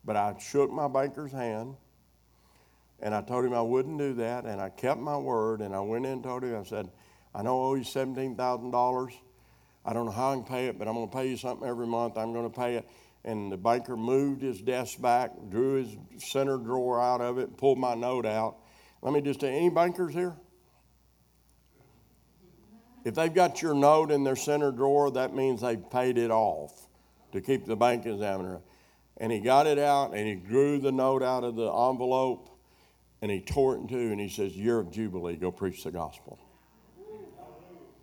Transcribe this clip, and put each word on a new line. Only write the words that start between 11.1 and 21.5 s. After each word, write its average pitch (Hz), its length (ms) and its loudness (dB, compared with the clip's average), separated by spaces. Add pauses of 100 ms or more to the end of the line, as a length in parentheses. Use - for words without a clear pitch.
you 127 80 -4
something 123 320 -6
every 120 200 -4
month. 117 280 -2
I'm 113 160 -4
gonna 117 160 -4
pay 120 280 -2
it." 113 120 -6 (360)
And 107 260 -4
the 98 60 -4
banker 120 400 0
moved 135 460 0
his 117 200 -4
desk 123 400 -4
back, 123 300 4 (160)
drew 131 340 2
his 107 140 -10 (280)
center 139 320 0
drawer 123 440 0
out 123 200 2
of 123 180 0
it, - 180 -4
pulled 135 220 6
my 127 160 2
note 123 300 -2
out. 110 340 -2 (440)
Let 135 100 0
me 147 80 4
just 139 200 -2
tell 139 100 0
you, 135 60 -2
any 175 140 4
bankers 170 440 2
here? 175 220 -2 (2750)